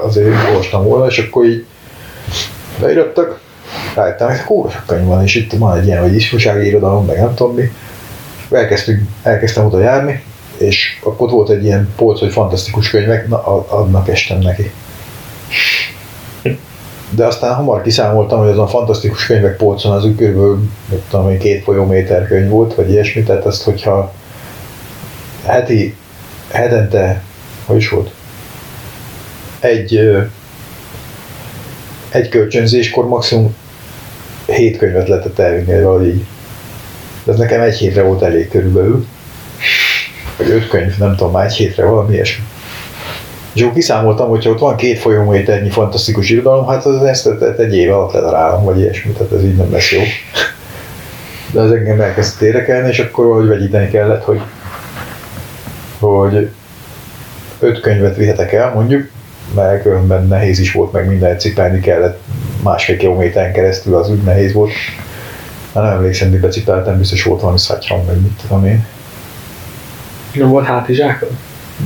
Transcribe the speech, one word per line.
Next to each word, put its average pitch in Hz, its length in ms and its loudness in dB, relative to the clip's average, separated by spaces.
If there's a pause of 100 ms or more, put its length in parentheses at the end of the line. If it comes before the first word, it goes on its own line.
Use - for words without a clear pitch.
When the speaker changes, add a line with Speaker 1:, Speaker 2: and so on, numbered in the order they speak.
Speaker 1:
azért 107 300 4 (140)
olvastam 98 340 0
volna, 123 240 4
és - 100 0
akkor 117 280 2
így 117 200 0 (1160)
beírottak, 160 580 2 (560)
rájöttem, 104 340 0
hogy 131 140 -2
kurva 208 260 0
sok - 160 -10
könyv 87 200 0
van, 92 180 4
és 95 120 2
itt 113 180 -2
van 104 240 2
egy 92 80 2
ilyen, 87 160 2
hogy 95 140 4
ifjúsági 107 520 2
irodalom, 98 380 2
meg 85 140 0
nem 120 140 2
tudom 120 220 0
mi. 123 160 0 (800)
Elkezdtünk, 107 500 2 (220)
elkezdtem 110 420 2
oda 92 140 2
járni, 135 440 2 (340)
és - 460 -2
akkor 110 240 -2
ott 117 60 0
volt 107 160 4
egy 101 140 2
ilyen 101 320 2
polc, 110 240 2
hogy 101 120 0
fantasztikus 98 580 -2
könyvek, 110 380 0
na, 113 180 0
a-, 98 240 0
annak 92 400 2
estem 92 300 -2
neki. 92 320 0 (2500)
De 113 160 2
aztán 123 300 0
hamar 135 260 0
kiszámoltam, 110 580 2
hogy 107 100 6
azon 104 140 4
a - 40 2
fantasztikus 110 580 0
könyvek 101 320 2
polcon 101 340 2
az 101 140 0
úgy 107 100 2
körülbelül, 101 540 2 (200)
mit 92 100 -4 (100)
tudom 95 220 2
én, 95 80 2
két 101 240 0
folyóméter 95 640 2
könyv 98 220 2
volt, 113 260 4
vagy 92 160 2
ilyesmi, 104 320 2
tehát 98 220 0
azt, - 180 -2
hogyha 98 500 0 (1300)
heti, 117 500 2 (560)
hetente, 107 720 2 (440)
hogy 107 120 2
is 110 120 0
volt, - 220 -2 (1500)
egy, 110 360 2
ö, 107 260 4 (1900)
egy 120 180 0
kölcsönzéskor 117 800 2
maximum 117 480 2 (880)
hét 113 320 2
könyvet 92 300 0
lehetett 95 320 0
elvinni, 87 340 2
vagy 82 100 4
valahogy 92 240 4
így. 95 180 0 (960)
De - 80 0
ez 107 60 2
nekem 117 240 2
egy 113 160 2
hétre 95 240 2
volt 95 200 2
elég 85 280 2
körülbelül. 98 560 2 (1300)
Vagy - 120 0
öt 110 180 2
könyv, 95 300 0
nem 98 180 2
tudom, 87 160 0
már 95 140 2
egy 110 80 -2
hétre, - 320 0
valami 104 280 4
ilyesmi. - 300 -2 (1120)
És 110 80 0
akkor 120 120 2
kiszámoltam, 113 560 2
hogyha 110 200 2
ott 110 100 2
van 139 160 2
két 120 240 0
folyóméternyi 104 720 2
fantasztikus 104 600 0
irodalom, 127 380 4
hát 131 180 0
az 135 180 4
ezt, 131 240 2
ezt 113 320 2
egy 110 160 2
év 87 180 4
alatt 98 200 2
ledarálom, 82 500 2
vagy 95 160 2
ilyesmi, 92 320 0
tehát - 200 -4
ez 95 120 2
így 95 120 4
nem 92 160 2
lesz - 200 0
jó. 90 100 2 (1500)
De - 80 2
az 110 120 6
engem 107 300 2
elkezdett - 400 0
érdekelni, 127 480 2
és 117 100 0
akkor 117 260 0
valahogy 110 220 4
vegyíteni 98 420 2
kellett, 107 340 2
hogy, 107 180 0 (1600)
hogy 101 500 2 (1080)
öt 113 200 2
könyvet 101 360 2
vihetek 101 380 0
el, 113 200 2
mondjuk, 127 360 2 (460)
mert 98 260 2
különben 92 460 2
nehéz 95 320 2
is 92 120 2
volt, - 200 0
meg 95 160 0
minden 90 320 2
cipelni 92 400 0
kellett 90 400 0 (440)
másfél 90 340 0
kilométeren 90 560 0
keresztül, 92 420 0
az 87 140 2
úgy 101 140 0
nehéz 98 300 4
volt. 107 180 2 (1000)
Már 107 120 0
nem 104 100 2
emlékszem, 92 360 0
mibe 92 180 4
cipeltem, 95 500 0
biztos 92 260 0
volt - 180 0
valami 90 180 2
szatyrom, - 460 -2
meg 90 160 0
mit 98 260 0
tudom 98 180 2
én. 110 200 2 (1500)
Speaker 2:
Nem 135 160 4
volt 135 160 4
hátizsákod? 127 640 0 (560)